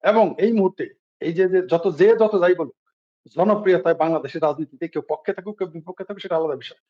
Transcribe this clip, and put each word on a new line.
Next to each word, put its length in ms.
এবং 360
এই 140
মুহূর্তে 380
এই 140
যে, 160
যে 120
যত, 360
যে 180
যত 240
যাই 160
বলুক, 200
জনপ্রিয়তায় 600
বাংলাদেশের 460
রাজনীতিতে 460
কেউ 200
পক্ষে 260
থাকুক, 240
কেউ 100
বিপক্ষে 360
থাকুক, 180
সেটা 140
আলাদা 200
বিষয়। 220